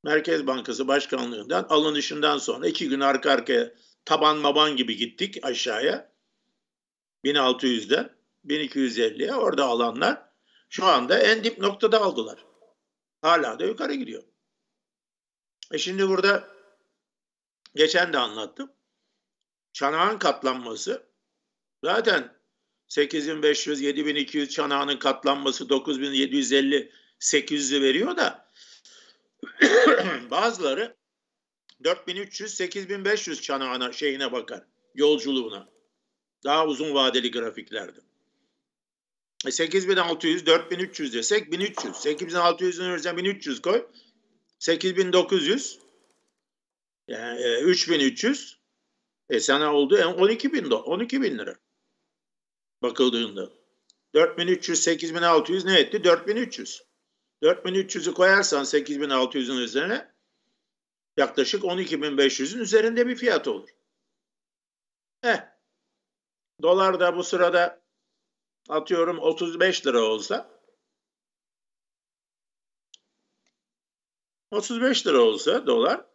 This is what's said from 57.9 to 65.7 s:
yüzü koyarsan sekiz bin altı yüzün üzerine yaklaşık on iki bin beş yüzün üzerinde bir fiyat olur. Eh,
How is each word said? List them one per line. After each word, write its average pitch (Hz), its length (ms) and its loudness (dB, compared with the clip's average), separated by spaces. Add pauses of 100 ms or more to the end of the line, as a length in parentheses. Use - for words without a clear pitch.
yüzü 175 180 -4
koyarsan 185 500 4
sekiz 147 360 -2
bin 147 100 -2
altı 131 280 0
yüzün 127 180 -4
üzerine 131 560 -4 (1040)
yaklaşık 143 480 2
on 180 140 -2
iki 156 240 -4
bin 143 160 -2
beş 139 220 2
yüzün 170 180 -4
üzerinde 226 500 2
bir 247 80 -6
fiyat 214 320 0
olur. 151 200 -6 (1500)
Eh, 226 260 0 (1120)